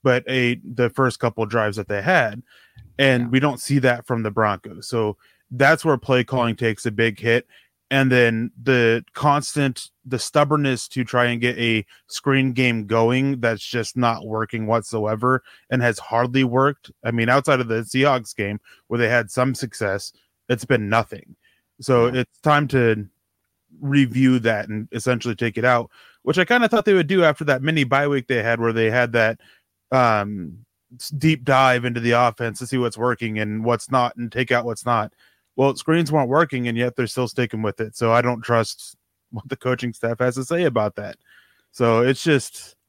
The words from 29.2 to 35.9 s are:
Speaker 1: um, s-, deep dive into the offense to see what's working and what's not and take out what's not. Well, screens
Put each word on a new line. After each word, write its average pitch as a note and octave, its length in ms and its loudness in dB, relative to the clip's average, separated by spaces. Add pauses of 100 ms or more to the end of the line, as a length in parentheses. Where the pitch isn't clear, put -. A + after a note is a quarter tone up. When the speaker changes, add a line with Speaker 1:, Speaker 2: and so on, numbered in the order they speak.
Speaker 1:
um, G#2 720 0 (300)
s-, - 160 -14
deep D3 340 0
dive C3 400 4
into A#2+ 160 -4
the A#2 120 2
offense A#2 480 0
to B2+ 60 -10
see C3 120 -4
what's A#2+ 180 -2
working A2+ 420 -2
and G#2+ 260 -4
what's A#2 260 -2
not B2 260 0
and A#2 160 -8
take B2+ 200 -2
out A#2+ 120 2
what's A#2+ 220 -8
not. A2 260 0 (440)
Well, C3+ 200 2
screens D#3+ 340 0